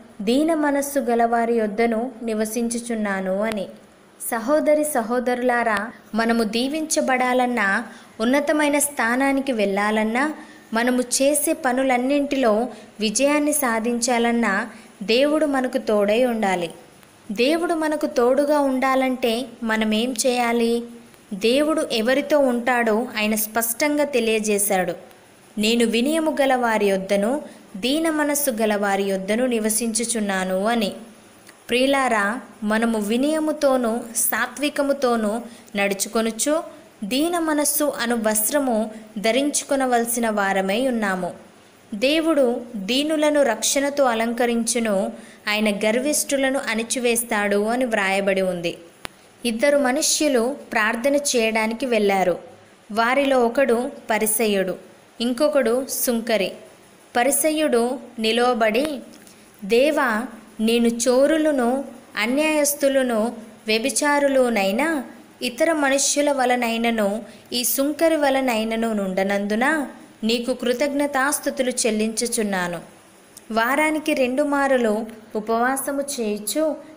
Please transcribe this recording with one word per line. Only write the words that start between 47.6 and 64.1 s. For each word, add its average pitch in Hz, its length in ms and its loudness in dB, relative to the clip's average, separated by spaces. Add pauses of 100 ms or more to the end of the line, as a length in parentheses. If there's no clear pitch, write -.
అని 240 200 0
వ్రాయబడి 196 560 0
ఉంది. 180 360 -2 (680)
ఇద్దరు 262 320 2
మనుష్యులు 262 760 0 (160)
ప్రార్థన 233 440 0
చేయడానికి 226 720 0
వెళ్ళారు. 196 520 2 (540)
వారిలో 254 540 2
ఒకడు 240 460 0 (180)
పరిసయ్యుడు, 208 680 0 (460)
ఇంకొకడు 254 680 0
సుంకరి. 226 640 -2 (640)
పరిసయ్యుడు 269 840 0 (200)
నిలువబడి, 233 800 0 (640)
"దేవా, 247 580 2 (360)
నేను 233 280 4
చోరులను, 269 960 2 (340)
అన్యాయస్తులను, 269 1160 2 (340)
వ్యభిచారులునైనా, 262 1400 2 (380)